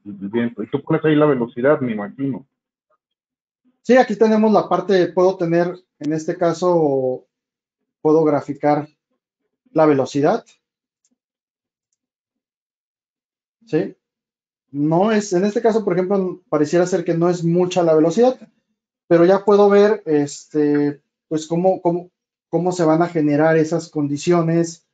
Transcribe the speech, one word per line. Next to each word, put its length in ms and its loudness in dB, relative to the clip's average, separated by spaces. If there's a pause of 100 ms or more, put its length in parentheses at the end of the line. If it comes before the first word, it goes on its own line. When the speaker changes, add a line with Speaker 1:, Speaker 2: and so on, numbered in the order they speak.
Speaker 1:
el 240 -12
viento. 340 -6
Y 80 -12
tú 120 -6
pones 220 -4
ahí 100 2
la 120 2
velocidad, 540 0
me 120 -4
imagino. 540 -8 (1400)
Speaker 2:
Sí, 140 2
aquí 200 2
tenemos 360 2
la 160 2
parte, 400 0
puedo 280 0
tener, 380 -2 (240)
en 140 -6
este 240 -6
caso, 880 -2 (760)
puedo 240 2
graficar 640 -2 (840)
la 140 2
velocidad. 580 0 (3250)
¿Sí? 300 -4 (760)
No 420 0
es, 200 -2
en 120 0
este 160 -2
caso, 240 0
por 100 -2
ejemplo, 540 -4
pareciera 380 0
ser 180 -4
que 100 -2
no 140 0
es 140 -2
mucha 400 0
la 120 2
velocidad, 440 2 (680)
pero 160 4
ya 200 4
puedo 240 4
ver, 380 4
este, 960 -2 (260)
pues, 180 -6
cómo, 360 0
cómo, 280 -4 (380)
cómo 240 -2
se 120 -2
van 180 2
a 60 -2
generar 500 0
esas 320 -2
condiciones, 1040 -2